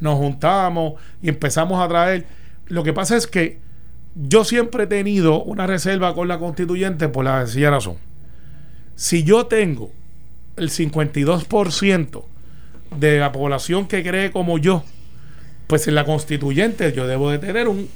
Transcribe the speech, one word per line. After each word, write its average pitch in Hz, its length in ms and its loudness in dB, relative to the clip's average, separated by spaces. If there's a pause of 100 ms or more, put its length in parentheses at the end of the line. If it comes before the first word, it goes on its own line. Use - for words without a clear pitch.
nos 151 160 2
juntamos 160 800 2 (280)
y 170 60 -2
empezamos 160 520 2
a 180 80 2
traer. 170 380 2 (400)
Lo 170 160 -2
que 156 100 2
pasa 190 240 2
es 233 120 2
que 170 300 0 (560)
yo 170 300 4
siempre 233 400 0
he - 40 -2
tenido 196 540 4
una 202 240 -4
reserva 185 480 0
con 175 120 -2
la 175 120 -2
constituyente 175 680 -2
por 131 160 0
la 131 220 2
sencilla 139 240 2
razón. 98 260 0 (1000)
Si - 260 0
yo 220 240 6
tengo 175 460 0 (640)
el 160 140 -2
cincuenta 151 500 0
y - 20 2
dos 165 220 2
por 202 260 2
ciento 175 560 0 (680)
de 147 240 6
la 143 100 2
población 143 560 -2
que 190 160 -2
cree 190 300 -2
como 170 260 0
yo, 165 240 4 (840)
pues 151 180 4
en 151 80 2
la 147 100 4
constituyente 151 880 0
yo 127 140 -2
debo 135 240 0
de 147 80 2
tener 202 300 -2
un, 196 280 -2